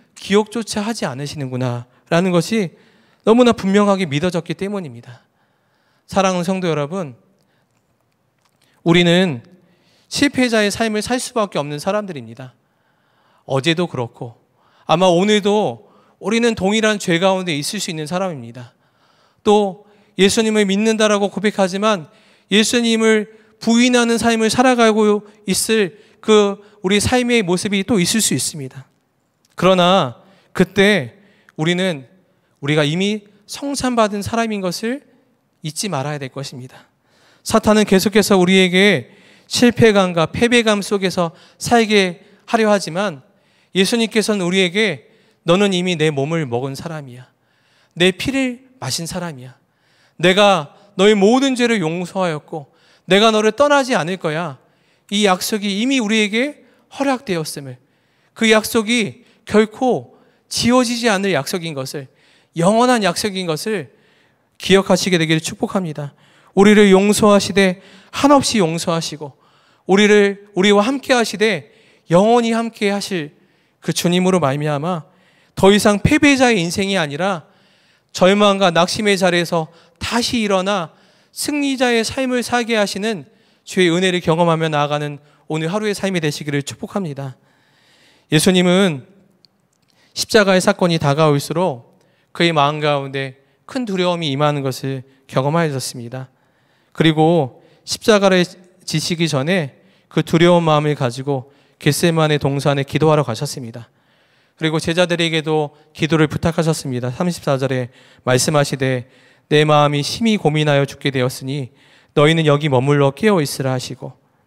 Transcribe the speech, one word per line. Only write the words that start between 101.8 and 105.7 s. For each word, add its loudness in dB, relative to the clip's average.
동산에 -2
기도하러 0
가셨습니다. -10
그리고 -2
제자들에게도 -2